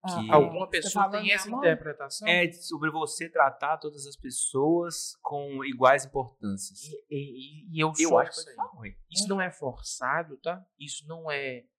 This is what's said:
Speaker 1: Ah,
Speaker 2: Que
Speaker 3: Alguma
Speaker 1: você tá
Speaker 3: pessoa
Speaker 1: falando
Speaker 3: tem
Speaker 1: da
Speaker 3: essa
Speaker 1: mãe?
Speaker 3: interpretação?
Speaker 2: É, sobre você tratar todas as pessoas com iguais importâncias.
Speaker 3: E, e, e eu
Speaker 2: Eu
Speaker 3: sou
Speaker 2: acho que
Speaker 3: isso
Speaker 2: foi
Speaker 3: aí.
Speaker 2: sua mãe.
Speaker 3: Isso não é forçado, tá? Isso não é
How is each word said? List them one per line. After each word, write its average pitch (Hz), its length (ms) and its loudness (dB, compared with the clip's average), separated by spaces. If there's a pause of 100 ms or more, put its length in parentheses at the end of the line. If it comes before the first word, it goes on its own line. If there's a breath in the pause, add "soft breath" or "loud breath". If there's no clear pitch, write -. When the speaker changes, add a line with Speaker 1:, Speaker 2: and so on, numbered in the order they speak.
Speaker 1:
Ah, 180 200 -4
Speaker 2:
Que 110 100 -2
Speaker 3:
Alguma 160 280 6
Speaker 1:
você 190 40 -2
tá 185 60 -10
Speaker 3:
pessoa 196 340 2
Speaker 1:
falando 202 160 -2
Speaker 3:
tem 196 80 -2
Speaker 1:
da 202 60 4
Speaker 3:
essa 202 160 -2
Speaker 1:
mãe? 240 100 -4
Speaker 3:
interpretação? 156 680 0
Speaker 2:
É, 170 240 4
sobre 160 380 -4
você 160 380 -6
tratar 147 500 2
todas 147 280 -10
as 143 100 -16
pessoas 160 1040 0
com 143 440 -6
iguais 135 420 6
importâncias. 107 800 -6
Speaker 3:
E, 151 260 -16
e, 143 680 -10
e 160 40 -2
eu 156 80 4 (100)
Speaker 2:
Eu 160 100 4
Speaker 3:
sou 165 100 6
Speaker 2:
acho 131 120 4
que - 60 -10
Speaker 3:
isso - 80 -8
Speaker 2:
foi - 80 -18
Speaker 3:
aí. 117 40 -18 (120)
Speaker 2:
sua - 60 -18
mãe. 107 220 -14 (140)
Speaker 3:
Isso 190 180 -2
não 196 120 0
é 180 100 -2
forçado, 139 880 -6
tá? - 280 -6 (120)
Isso 147 280 -12
não 160 240 -10
é 131 360 -6 (120)